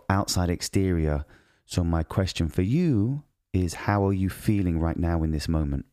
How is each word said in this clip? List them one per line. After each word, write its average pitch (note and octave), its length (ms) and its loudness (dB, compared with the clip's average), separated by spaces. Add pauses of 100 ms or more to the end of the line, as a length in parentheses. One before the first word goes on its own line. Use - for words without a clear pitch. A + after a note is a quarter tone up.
outside F#2+ 420 0
exterior. E2+ 760 0 (400)
So - 180 -2
my E2 200 2
question F2+ 440 -2
for D#2 140 -2
you C3+ 640 0 (280)
is, F2+ 220 0
how G2+ 320 0
are G2 80 2
you F#2+ 160 0
feeling F#2 500 0
right E2 180 0
now E2+ 260 0
in D#2+ 80 0
this D#2 180 -2
moment? D2 440 -2